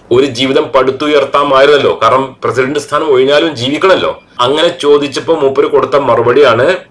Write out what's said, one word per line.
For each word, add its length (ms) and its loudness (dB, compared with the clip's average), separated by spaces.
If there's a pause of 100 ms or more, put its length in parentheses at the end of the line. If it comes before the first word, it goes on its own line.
(100)
ഒരു 160 2
ജീവിതം 380 -2
പടുത്തുയർത്താമായിരുന്നല്ലോ, 1400 0
കാരണം 420 0
പ്രസിഡന്റ് 340 -2
സ്ഥാനം 320 -4
ഒഴിഞ്ഞാലും 460 2
ജീവിക്കണല്ലോ." 640 -2 (200)
അങ്ങനെ 380 0
ചോദിച്ചപ്പോ 560 0
മൂപ്പര് 320 0
കൊടുത്ത 300 0
മറുപടിയാണ് 800 2 (140)